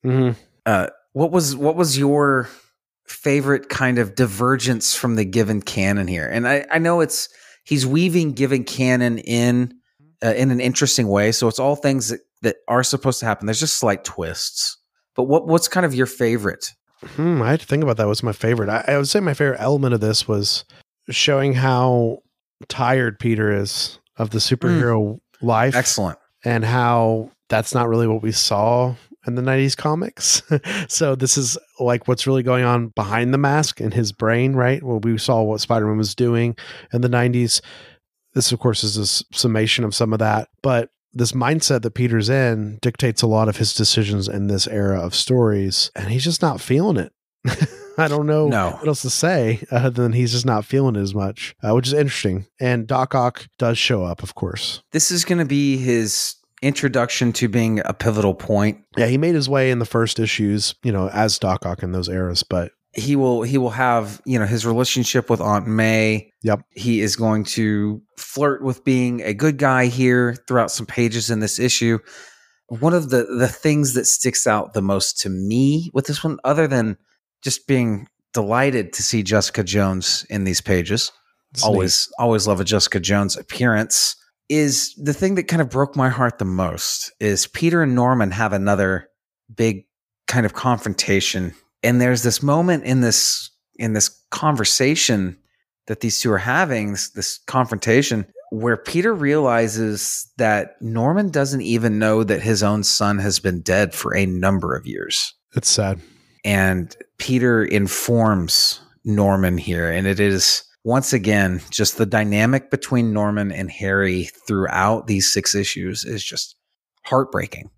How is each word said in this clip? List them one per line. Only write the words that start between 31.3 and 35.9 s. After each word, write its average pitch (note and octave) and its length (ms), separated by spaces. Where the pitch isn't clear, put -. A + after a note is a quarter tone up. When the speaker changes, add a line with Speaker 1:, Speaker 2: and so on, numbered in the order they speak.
Speaker 1:
is, B2+ 200
like, A#2+ 280
what's B2+ 200
really C3+ 160
going B2+ 220
on A#2+ 240
behind A2+ 440
the C3+ 40
mask C#3+ 440
in A2 100
his G#2+ 200
brain, A#2 420
right? C3 300
Well, A#2+ 160
we A2+ 180
saw A2+ 240
what G#2+ 200
Spider-Man G#2+ 360